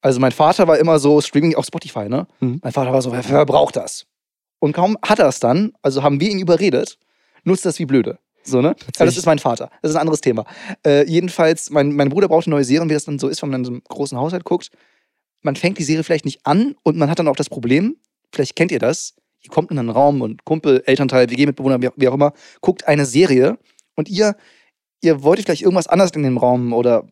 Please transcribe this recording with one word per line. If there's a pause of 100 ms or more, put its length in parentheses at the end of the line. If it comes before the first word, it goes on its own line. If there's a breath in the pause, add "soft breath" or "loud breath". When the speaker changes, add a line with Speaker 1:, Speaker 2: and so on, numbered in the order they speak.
Speaker 1:
Also
mein
Vater
war
immer
so,
Streaming
auf
Spotify,
ne? (120)
Speaker 2:
Mhm.
Speaker 1:
Mein
Vater
war
so,
„Wer,
wer
braucht
das?“ (540)
Und
kaum
hat
er
es
dann,
also
haben
wir
ihn
überredet, (460)
nutzt
das
wie
blöde. (240)
So,
ne?
Aber
das
Speaker 2:
Tatsächlich.
Speaker 1:
ist
mein
Vater. (120)
Das
ist
ein
anderes
Thema. (400 loud breath)
Äh,
jedenfalls,
mein,
mein
Bruder
brauchte
neue
Serien,
wie
das
dann
so
ist,
wenn
man
in
so
einem
großen
Haushalt
guckt. (720)
Man
fängt
die
Serie
vielleicht
nicht
an
und
man
hat
dann
auch
das
Problem, (340)
vielleicht
kennt
ihr
das, (280)
ihr
kommt
in
einen
Raum
und
Kumpel,
Elternteil,
W
G-Mitbewohner,
wie,
wie
auch
immer, (300 soft breath)
guckt
eine
Serie (380 soft breath)
und
ihr, (640 soft breath)
ihr
wolltet
vielleicht
irgendwas
anderes
in
dem
Raum
oder